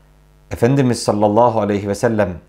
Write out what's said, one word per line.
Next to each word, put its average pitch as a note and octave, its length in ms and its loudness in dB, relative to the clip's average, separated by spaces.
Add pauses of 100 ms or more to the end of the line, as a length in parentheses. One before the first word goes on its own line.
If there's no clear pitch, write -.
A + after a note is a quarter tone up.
(520)
Efendimiz B2 520 0
sallallahu A2 580 2
aleyhi G2+ 260 -2
ve G2 80 -4
sellem G#2 540 -2